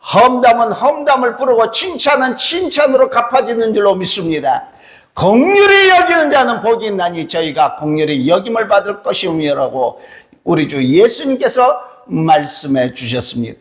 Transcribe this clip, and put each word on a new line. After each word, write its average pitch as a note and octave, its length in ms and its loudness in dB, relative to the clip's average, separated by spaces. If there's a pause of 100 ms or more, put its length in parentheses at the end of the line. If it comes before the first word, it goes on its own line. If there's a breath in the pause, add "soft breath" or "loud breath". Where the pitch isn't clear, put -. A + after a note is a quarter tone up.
(140)
험담은 A#3 580 4
험담을 C4+ 640 0
부르고 A3+ 360 0
칭찬은 C#4 640 -2
칭찬으로 C#4+ 720 0
갚아지는 A#3 640 0
줄로 G3+ 220 2
믿습니다. D#3+ 720 -4 (460 soft breath)
긍휼히 F#4+ 760 4
여기는 E4+ 400 2
자는 A#3+ 320 0
복이 A3 240 0
있나니 F3 400 -4
저희가 D#3 500 -2
긍휼히 D3+ 520 -2
여김을 G#3+ 400 0
받을 G3+ 340 0
것이오니라고 D3 1000 -4 (440 loud breath)
우리 D#3 240 0
주 C#3 120 -6
예수님께서 B3 960 2 (300)
말씀해 C#3+ 880 -2
주셨습니다. A#2+ 680 -8